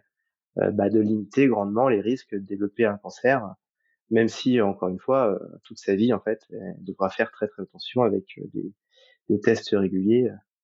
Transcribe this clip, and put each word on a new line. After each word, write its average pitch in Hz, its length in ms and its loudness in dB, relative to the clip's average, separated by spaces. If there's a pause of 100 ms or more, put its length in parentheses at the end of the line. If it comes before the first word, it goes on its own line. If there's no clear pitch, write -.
(600)
euh, 98 100 2
bah, 101 200 2
de 110 100 2
limiter 107 480 2
grandement 107 400 0
les 110 140 2
risques 113 340 -4
de 101 40 -4
développer 101 460 -2
un 101 120 0
cancer, 107 580 -2 (540)
même 113 180 4
si, 123 320 0
encore 98 300 0
une 92 100 -6
fois, 131 340 0
euh, - 300 -10
toute - 140 -20
sa - 180 0
vie, 113 180 4
en 98 60 0
fait, - 300 -6
elle 95 340 -14
devra 95 260 -4
faire - 220 -2
très, - 160 -4
très - 140 -10
attention 92 400 -4
avec, 98 380 -2
euh, 98 140 -12
des, 101 200 -8 (560)
des 104 100 2
tests 113 320 0
réguliers, 101 580 2
euh, 101 60 -14 (280)